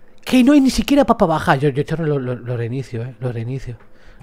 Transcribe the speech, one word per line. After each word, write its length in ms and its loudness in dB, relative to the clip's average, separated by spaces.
Que 200 4
no 100 6
hay 80 6
ni 100 2
siquiera 340 2
pa-, 120 2
pa 100 4
bajar. 320 0
Yo, 100 0
yo 120 0
esto 160 -6
lo, 200 -2
lo, 180 -4
lo 220 -8
reinicio, 460 -8
eh. 160 -12
Lo 120 -6
reinicio. 460 -8